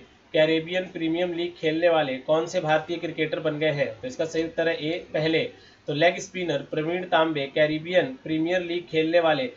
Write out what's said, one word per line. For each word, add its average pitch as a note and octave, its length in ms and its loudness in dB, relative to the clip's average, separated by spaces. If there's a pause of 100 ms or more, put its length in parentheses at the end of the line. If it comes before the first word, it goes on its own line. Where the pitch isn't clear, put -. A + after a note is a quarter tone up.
(340)
Caribbean D#3+ 500 2
Premium E3+ 500 -2
League F3 240 -4
खेलने E3 320 2
वाले D3+ 300 2
कौन D#3 260 2
से F#3 160 -2
भारतीय D#3 360 0
cricketer D#3+ 420 -2
बन D#3 200 -2
गए D#3 120 2
हैं? C#3+ 160 0 (140)
तो B2+ 60 -8
इसका C#3+ 180 -4
सही D#3+ 180 -2
उत्तर E3 240 -2
है E3 80 0 (100)
ए, E3 120 -2 (160)
पहले। D#3+ 260 2 (480)
तो D3+ 60 -4
leg E3+ 260 4
spinner F3+ 420 -4
प्रवीण E3 420 -4
तांबे D#3+ 420 2 (100)
Caribbean D#3 580 2 (100)
Premier D#3+ 380 0
League E3+ 260 -6
खेलने D#3+ 320 2
वाले D#3 240 2 (140)